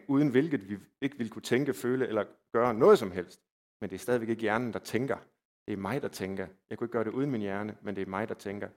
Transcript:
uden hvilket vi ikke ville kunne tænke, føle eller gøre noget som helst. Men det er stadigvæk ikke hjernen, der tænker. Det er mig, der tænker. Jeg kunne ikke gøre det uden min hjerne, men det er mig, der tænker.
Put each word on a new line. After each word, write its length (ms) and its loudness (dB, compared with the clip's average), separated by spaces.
uden 220 4
hvilket 400 2
vi 80 -6
ikke 160 -4
ville 120 -4
kunne 120 -14
tænke, 320 2
føle 340 0
eller 160 0
gøre 200 4
noget 260 8
som 120 -4
helst. 300 -6
Men 80 -4
det 60 -10
er 40 -8
stadigvæk 300 0
ikke 120 -2
hjernen, 320 0
der 60 -6
tænker. 380 -2
Det 60 -4
er 40 -4
mig, 240 -2
der 60 -2
tænker. 400 -6
Jeg 80 -8
kunne 80 -4
ikke 60 -6
gøre 120 0
det 80 -4
uden 200 -2
min 100 -2
hjerne, 400 -4
men 140 -6
det 60 -4
er 40 -4
mig, 240 -4
der 60 -8
tænker. 420 -8